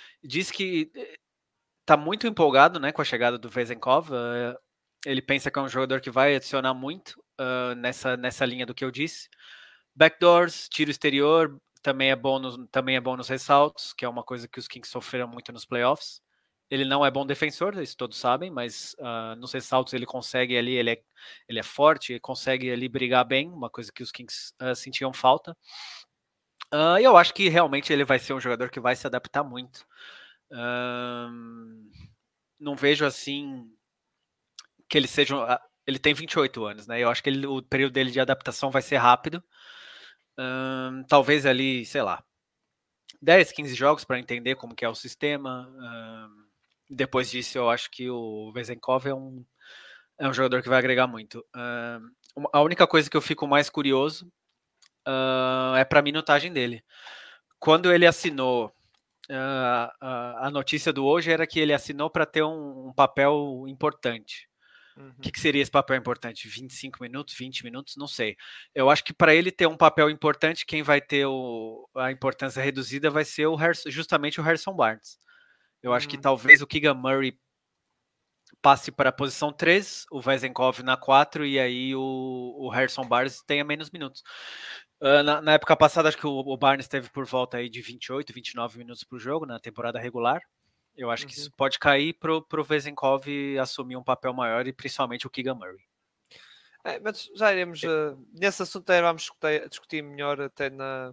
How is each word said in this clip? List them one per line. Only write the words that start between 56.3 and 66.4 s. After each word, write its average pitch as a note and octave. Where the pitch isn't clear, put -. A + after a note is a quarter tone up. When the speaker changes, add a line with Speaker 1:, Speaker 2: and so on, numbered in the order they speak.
Speaker 1:
dele. A#2+
Quando F3
ele F3
assinou, C3
ah, C3
a, B2
a C#3+
notícia D3
do C3+
hoje D#3+
era D#3+
que E3
ele D3+
assinou C#3+
pra D#3
ter D#3
um, C#3+
um B2+
papel C#3
importante. C3
Speaker 2:
Uhum. C3+
Speaker 1:
O C3+
que -
que -
seria C#3+
esse C3+
papel C3+
importante? A#2+